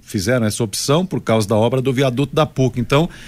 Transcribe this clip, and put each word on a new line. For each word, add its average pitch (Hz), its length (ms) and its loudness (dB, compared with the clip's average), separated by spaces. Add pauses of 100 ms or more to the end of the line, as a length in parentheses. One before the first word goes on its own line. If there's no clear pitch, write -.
fizeram 113 440 -2
essa 104 160 -2
opção 139 440 0
por 139 160 -4
causa 110 260 0
da 113 80 2
obra 120 260 2
do 127 120 0
viaduto 131 420 0
da 151 100 2
puc. 131 320 0
Então, 139 320 2 (180)